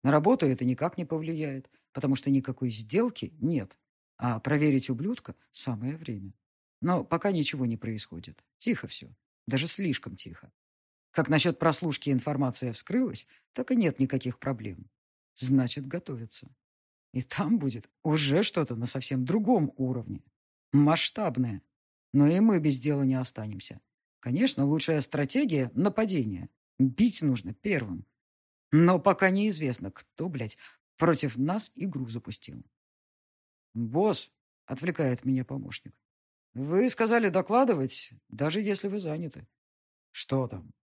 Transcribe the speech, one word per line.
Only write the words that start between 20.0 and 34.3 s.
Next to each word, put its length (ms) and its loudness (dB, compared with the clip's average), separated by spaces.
Масштабное. 920 2
Но 120 8
и 140 4
мы 200 6
без 180 2
дела 240 0
не 120 2
останемся. 680 -6
Конечно, 440 0
лучшая 380 2
стратегия — 720 0
нападение. 760 0
Бить 440 4
нужно 300 0
первым. 540 -4
Но 280 6
пока 300 4
неизвестно, 600 0
кто, 400 -10
блядь, 260 -6
против 400 2
нас 380 -2
игру 320 -6
запустил. 580 -10
«Босс», — 580 0